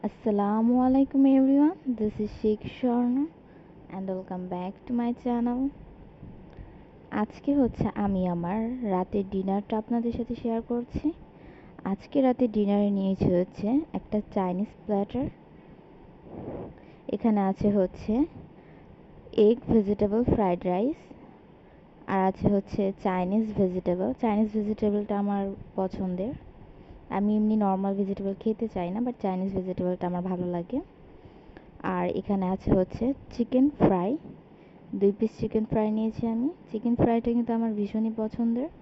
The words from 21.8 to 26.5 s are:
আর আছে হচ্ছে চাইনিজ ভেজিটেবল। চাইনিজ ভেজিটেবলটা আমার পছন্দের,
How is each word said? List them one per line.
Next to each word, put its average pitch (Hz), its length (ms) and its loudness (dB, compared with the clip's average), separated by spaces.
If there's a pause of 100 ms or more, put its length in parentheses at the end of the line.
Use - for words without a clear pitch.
আর 190 80 2 (100)
আছে - 260 -2
হচ্ছে 202 260 -2 (240)
চাইনিজ 185 400 2 (140)
ভেজিটেবল। 185 500 0 (120)
চাইনিজ 220 260 2 (100)
ভেজিটেবলটা 208 640 0
আমার 202 200 0 (360)
পছন্দের, 190 540 -4 (840)